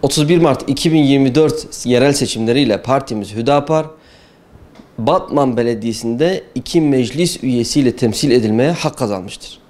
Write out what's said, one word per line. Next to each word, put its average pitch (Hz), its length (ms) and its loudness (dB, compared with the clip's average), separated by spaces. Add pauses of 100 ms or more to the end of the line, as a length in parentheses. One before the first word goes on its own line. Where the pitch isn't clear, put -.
otuz 147 280 0
bir 175 80 4
Mart 151 320 2
iki 139 220 0
bin 156 120 4
yirmi 135 320 4
dört - 500 0
yerel 123 280 4
seçimleriyle 117 680 0
partimiz 113 540 -4
Hüdapar, 143 500 0 (1120)
Batman 131 600 0
Belediyesi'nde 117 840 -2 (120)
iki 160 260 0
meclis 139 640 0
üyesiyle 123 520 0
temsil 123 360 0
edilmeye 120 400 2
hak 160 260 -4
kazanmıştır. 101 640 -8 (100)